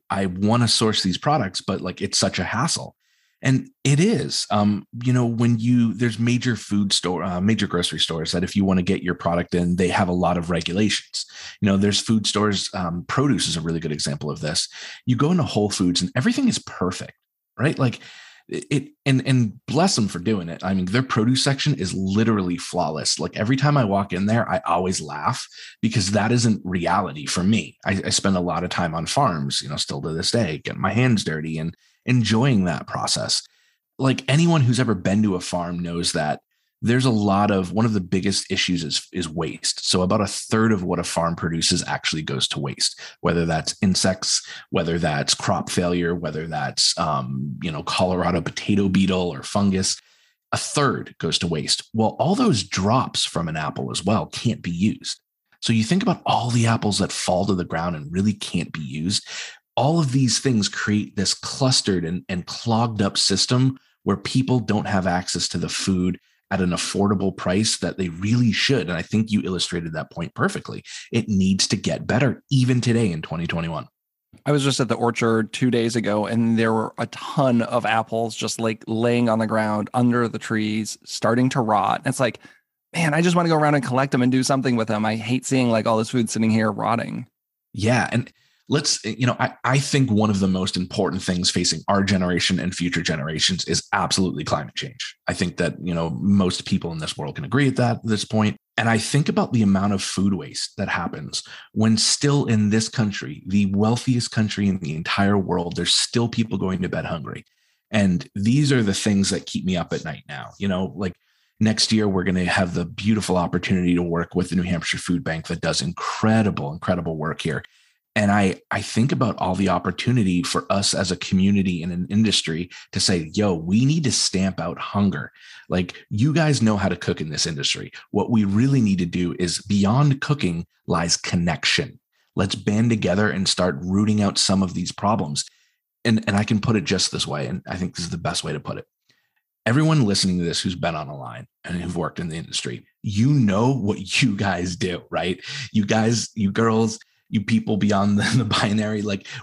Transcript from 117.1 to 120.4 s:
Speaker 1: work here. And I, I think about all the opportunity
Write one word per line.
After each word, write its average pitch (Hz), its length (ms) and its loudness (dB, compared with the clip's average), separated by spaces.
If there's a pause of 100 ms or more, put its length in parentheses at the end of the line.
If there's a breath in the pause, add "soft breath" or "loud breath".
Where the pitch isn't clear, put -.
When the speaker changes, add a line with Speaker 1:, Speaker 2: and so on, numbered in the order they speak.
Speaker 1:
work 76 240 -6
here. 76 200 -4 (540 loud breath)
And 104 160 4
I, 101 380 2
I 101 120 -4
think 113 300 0
about 113 280 0
all 92 160 0
the 95 140 2
opportunity 92 760 0